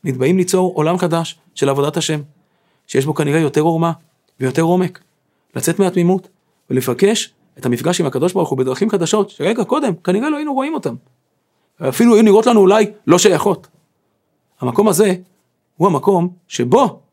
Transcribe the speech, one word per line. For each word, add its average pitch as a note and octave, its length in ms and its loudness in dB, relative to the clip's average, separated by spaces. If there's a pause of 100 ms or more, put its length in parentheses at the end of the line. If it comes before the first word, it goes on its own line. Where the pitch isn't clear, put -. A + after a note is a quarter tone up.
נתבעים C3 320 0
ליצור F#3 380 0
עולם D#3+ 240 -2
חדש E3 400 -4 (160)
של C#3 140 -2
עבודת C#3 280 -2
השם, D#3 240 -4 (680)
שיש C3+ 180 -2
בו D3+ 100 -4
כנראה D3 260 0
יותר D3+ 200 0
עורמה E3 320 0 (480)
ויותר C3 220 -2
עומק. F3 380 -2 (560)
לצאת D#3+ 220 -2
מהתמימות F#3 500 0 (420)
ולבקש C3 640 -2 (240)
את - 80 -8
המפגש B2+ 340 -2
עם D#3+ 60 0
הקדוש D3+ 260 -2
ברוך F3+ 160 -2
הוא C3+ 100 -4
בדרכים C3 320 -2
חדשות, G3 400 -2
שרגע G#3 340 -4
קודם C4 300 -2
כנראה G#3+ 360 -4
לא D4+ 60 -4
היינו D4 180 -6
רואים C#4 200 -6
אותם. - 200 -8 (920)
אפילו A#3 260 2
היו G#3+ 80 6
נראות G#3+ 240 6
לנו A#3 140 4
אולי G3 260 4 (200)
לא E3+ 120 4
שייכות. F3+ 480 0 (960)
המקום C3 280 0
הזה F#3 260 2 (640)
הוא F3 120 2
המקום F3 400 0 (200)
שבו F3+ 520 0 (120)